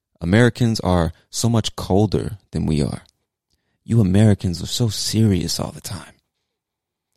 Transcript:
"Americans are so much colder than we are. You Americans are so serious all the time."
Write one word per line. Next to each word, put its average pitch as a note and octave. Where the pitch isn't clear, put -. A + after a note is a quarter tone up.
"Americans A2+
are F2
so -
much A#2
colder F#2+
than E2+
we D#2
are. -
You A2+
Americans F#2+
are -
so A2+
serious G2+
all -
the D3+
time." -